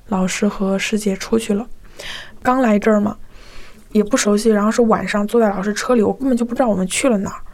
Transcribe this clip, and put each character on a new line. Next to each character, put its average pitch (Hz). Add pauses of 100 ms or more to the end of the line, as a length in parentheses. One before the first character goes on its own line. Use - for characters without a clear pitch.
老 185
师 208
和 196
师 208
姐 202
出 -
去 220
了。 202 (800)
刚 254
来 220
这 220
儿 208
嘛， 208 (760)
也 208
不 208
熟 208
悉， 208
然 208
后 220
是 247
晚 208
上 208
坐 240
在 226
老 196
师 208
车 -
里， 233
我 196
根 262
本 254
就 240
不 233
知 -
道 254
我 208
们 185
去 -
了 226
哪 190
儿。 - (120)